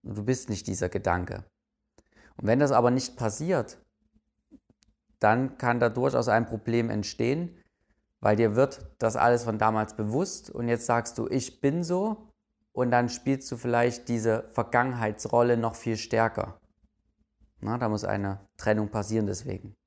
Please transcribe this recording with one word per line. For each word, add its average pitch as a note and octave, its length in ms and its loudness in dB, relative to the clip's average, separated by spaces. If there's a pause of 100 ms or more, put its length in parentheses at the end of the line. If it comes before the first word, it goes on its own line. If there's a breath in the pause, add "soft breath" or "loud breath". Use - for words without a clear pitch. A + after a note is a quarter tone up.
Und G#2 140 -8
du G#2 60 -6
bist B2+ 260 -2
nicht G2+ 160 -4
dieser F#2 240 -2
Gedanke. F2+ 560 -2 (920 soft breath)
Und - 100 -2
wenn A#2+ 120 4
das C#3+ 120 4
aber A#2+ 180 6
nicht B2+ 260 0
passiert, C3+ 640 -2 (1400)
dann B2 380 2
kann A#2+ 220 0
da A#2+ 100 4
durchaus B2 380 0
ein A#2 200 2
Problem A#2 420 -2
entstehen, A#2+ 720 -4 (580 soft breath)
weil G#2+ 160 4
dir G#2+ 200 2
wird - 420 0
das A2+ 180 0
alles A#2+ 280 4
von A2 160 -4
damals A2 360 0
bewusst A#2+ 540 -2
und A#2+ 180 -6
jetzt A#2 180 0
sagst A#2 320 0
du, A2+ 100 -4
ich - 340 -4
bin D#3+ 220 2
so, F#3+ 500 -4 (400)
und B2 160 0
dann B2 180 4
spielst C3+ 440 -4
du B2+ 60 -6
vielleicht A#2+ 520 0
diese A2+ 400 0
Vergangenheitsrolle A#2+ 1080 2
noch A2+ 180 -2
viel A2+ 200 -4
stärker. A2 640 -2 (1000)
Na, A2 160 -4
da A#2+ 100 -2
muss G#2 160 -2
eine G2+ 420 -4 (120)
Trennung G#2+ 320 0
passieren G#2+ 380 0
deswegen. G2 480 -8 (120)